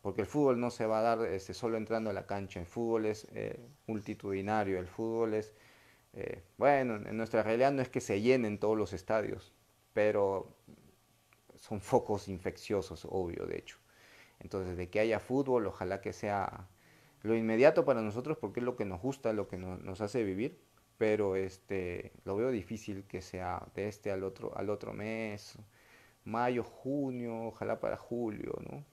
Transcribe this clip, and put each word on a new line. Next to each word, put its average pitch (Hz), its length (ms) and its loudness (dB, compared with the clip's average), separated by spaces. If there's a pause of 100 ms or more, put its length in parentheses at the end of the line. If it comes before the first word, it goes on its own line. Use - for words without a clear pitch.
Porque 101 180 -2
el 98 60 -2
fútbol 139 320 4
no 120 100 0
se 113 160 -2
va 110 140 2
a 117 160 4
dar, 113 100 0
este, 92 300 -4
solo 113 200 -2
entrando 110 360 -2
a - 20 -2
la 95 140 -4
cancha. 98 320 -4
El 85 80 -8
fútbol 113 400 0
es, 107 260 -2
eh, 107 260 -4 (280)
multitudinario, 101 880 0
el 90 100 -4
fútbol 113 460 0
es, 107 180 -2 (640)
eh, - 300 -8 (160)
bueno, 127 380 4
en 107 200 -6
nuestra 113 240 2
realidad 120 300 4
no 135 100 0
es 123 80 -2
que 127 120 -2
se 104 200 0
llenen 117 380 4
todos 110 180 4
los 101 160 0
estadios, 104 580 -2 (420)
pero 104 600 4 (1000)
son - 240 -6
focos 107 480 2
infecciosos, 92 800 -4
obvio, 87 360 -2
de 50 120 -6
hecho. - 200 -12 (640)
Entonces, 90 340 -4
de 90 140 -4
que 107 100 0
haya 110 220 4
fútbol, 127 460 2
ojalá 92 340 -2
que 107 100 -6
sea 101 560 -2 (540)
lo 113 160 2
inmediato 113 480 6
para 123 160 4
nosotros, 123 360 -2
porque 104 220 -6
es 123 60 -2
lo 123 100 0
que 110 80 -4
nos 95 180 -4
gusta, 127 300 -2
lo 101 160 0
que 92 100 -8
no-, 92 200 -6
nos 95 240 -8
hace 107 240 0
vivir, 101 340 -2 (380)
pero, 107 400 4
este, 92 760 -4 (140)
lo 98 100 -2
veo 123 160 2
difícil 98 540 -6
que 92 160 -8
sea 90 440 -6 (100)
de 101 120 -2
este 104 240 -6
al 95 140 -2
otro, 101 320 -6
al 98 120 -2
otro 107 220 -4
mes, 107 680 -6 (680)
mayo, 117 400 0
junio, 123 800 -4
ojalá 110 360 -4
para - 160 0
julio, 117 560 -4 (180)
¿no? 143 240 -10